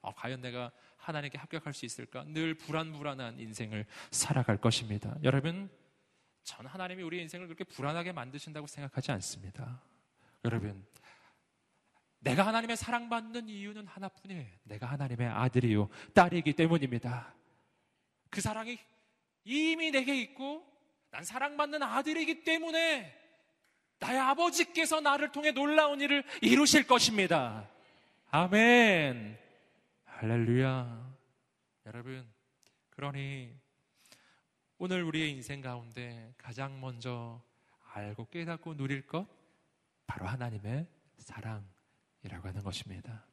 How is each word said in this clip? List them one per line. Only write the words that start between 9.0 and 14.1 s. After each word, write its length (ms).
않습니다. 680
여러분, 400
내가 280
하나님의 300
사랑받는 720
이유는 380
하나뿐이에요. 600